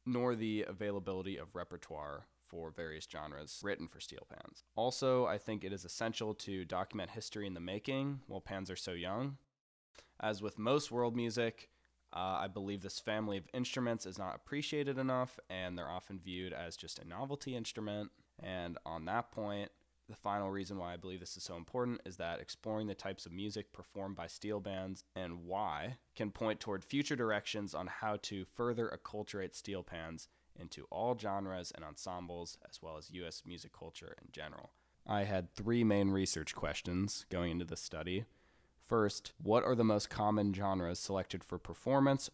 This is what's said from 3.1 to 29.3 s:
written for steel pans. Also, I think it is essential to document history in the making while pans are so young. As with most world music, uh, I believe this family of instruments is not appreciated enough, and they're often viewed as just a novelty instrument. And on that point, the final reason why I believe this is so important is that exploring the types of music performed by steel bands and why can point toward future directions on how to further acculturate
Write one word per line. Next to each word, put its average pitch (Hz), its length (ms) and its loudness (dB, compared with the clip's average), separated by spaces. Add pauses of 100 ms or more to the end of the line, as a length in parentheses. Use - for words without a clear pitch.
written 98 240 0
for - 140 -16
steel - 280 -10
pans. - 360 -16 (100)
Also, 127 500 6
I 101 140 4
think 104 240 -4
it 95 100 -2
is 92 120 -4
essential 110 500 0
to 95 300 -4
document 92 460 -2
history 107 360 -4
in 95 80 -2
the 87 60 -6
making 135 640 -2
while 98 140 -6
pans 95 280 -4
are 92 60 -4
so - 200 -4
young. 110 420 -2 (840)
As 107 240 0
with 104 160 -4
most 135 320 4
world 120 240 2
music, 117 560 0 (420)
uh, 92 280 0
I 98 80 0
believe 98 340 -2
this 95 160 -6
family 107 380 0
of 90 180 -6
instruments 123 520 0
is 92 120 -6
not 95 160 -2
appreciated 143 640 0
enough, 127 400 2 (100)
and 90 300 -2
they're 80 100 -4
often 92 300 -6
viewed 90 340 -4
as 82 240 -6
just - 220 -8
a - 80 -12
novelty 135 480 -4
instrument. 107 560 -2 (320)
And 87 420 -4
on 80 200 -6
that 104 260 0
point, 101 400 -4 (360)
the 107 80 -14
final 101 360 0
reason 98 260 -4
why 87 160 -4
I 87 60 -6
believe 92 220 -8
this - 180 -8
is - 60 -6
so 90 120 -6
important 123 480 0
is 90 140 -8
that 85 200 -2
exploring 107 500 -2
the 98 60 -2
types - 300 -6
of 85 80 -10
music 101 400 -4
performed 98 440 -6
by 90 100 -4
steel 104 340 -2
bands 95 420 -4 (140)
and 87 300 -4
why 95 500 0 (180)
can 107 160 -2
point 110 300 0
toward 98 240 -2
future 139 320 0
directions 104 580 0
on 90 120 -4
how 104 380 -2
to 95 200 -4
further 120 420 0
acculturate - 680 -6